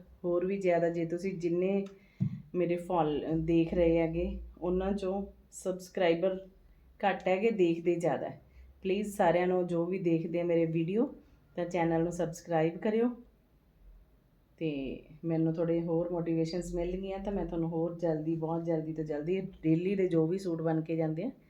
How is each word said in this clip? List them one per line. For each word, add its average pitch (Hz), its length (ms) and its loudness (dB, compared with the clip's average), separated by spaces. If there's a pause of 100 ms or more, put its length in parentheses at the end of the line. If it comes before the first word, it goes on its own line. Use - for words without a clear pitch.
(240)
ਹੋਰ 175 220 2
ਵੀ 196 120 0
ਜ਼ਿਆਦਾ, 170 320 4
ਜੇ 170 160 -2
ਤੁਸੀਂ 175 320 -4
ਜਿੰਨੇ 185 480 0 (680)
ਮੇਰੇ 175 200 2
ਫਾਲ-, 160 500 0 (200)
ਦੇਖ 165 280 2
ਰਹੇ 170 240 4
ਹੈਗੇ, 170 420 -2 (220)
ਉਹਨਾਂ 185 300 0
'ਚੋਂ 196 340 -2 (260)
ਸਬਸਕ੍ਰਾਈਬਰ 185 960 0 (520)
ਘੱਟ 190 280 0
ਹੈਗੇ, 196 240 2
ਦੇਖਦੇ 170 440 2
ਜ਼ਿਆਦਾ 156 340 0
ਹੈ। - 120 -16 (400)
ਪਲੀਜ਼ 202 340 -2
ਸਾਰਿਆਂ 180 320 4
ਨੂੰ, 180 200 2
ਜੋ 170 180 0
ਵੀ 185 140 -2
ਦੇਖਦੇ 165 420 0
ਆ - 20 0
ਮੇਰੇ 170 220 2
ਵੀਡੀਓ, 170 400 0 (500)
ਤਾਂ 175 100 -4
ਚੈਨਲ 165 380 2
ਨੂੰ 175 80 -2
ਸਬਸਕ੍ਰਾਈਬ 170 680 -2
ਕਰਿਓ। 226 320 0 (1500)
ਤੇ 143 440 -6 (240)
ਮੈਨੂੰ 160 280 2
ਥੋੜ੍ਹੇ 170 280 0
ਹੋਰ 170 300 0
ਮੋਟੀਵੇਸ਼ਨਸ 165 640 -2
ਮਿਲਣਗੀਆਂ, 190 440 -4
ਤਾਂ 202 140 -4
ਮੈਂ 180 120 -2
ਤੁਹਾਨੂੰ 165 240 -2
ਹੋਰ 165 300 -2
ਜਲਦੀ, 160 360 0
ਬਹੁਤ 165 280 -2
ਜਲਦੀ 160 300 -2
ਤੋਂ 156 100 -4
ਜਲਦੀ 156 380 -2
ਡੇਲੀ 180 540 0
ਦੇ 190 120 2
ਜੋ 160 200 4
ਵੀ 180 100 0
ਸੂਟ 170 240 -4
ਬਣ 160 200 0
ਕੇ 160 140 -4
ਜਾਂਦੇ 160 280 -2
ਆ, 254 80 -6 (180)